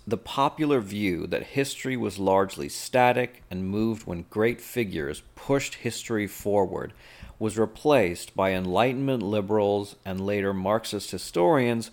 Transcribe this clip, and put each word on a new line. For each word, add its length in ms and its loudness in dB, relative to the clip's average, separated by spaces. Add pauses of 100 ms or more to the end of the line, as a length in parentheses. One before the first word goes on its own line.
the 100 -2
popular 640 0
view 480 -2
that 140 -2
history 540 -4
was 220 -4
largely 500 2
static 800 2
and 180 -4
moved 380 -2
when 220 -8
great 320 0
figures 640 -4 (120)
pushed 420 -2
history 500 -4
forward 640 0 (460)
was 200 -2
replaced 800 2
by 160 2
Enlightenment 720 0
liberals 840 0
and 200 -6
later 300 0
Marxist 560 -2
historians 840 2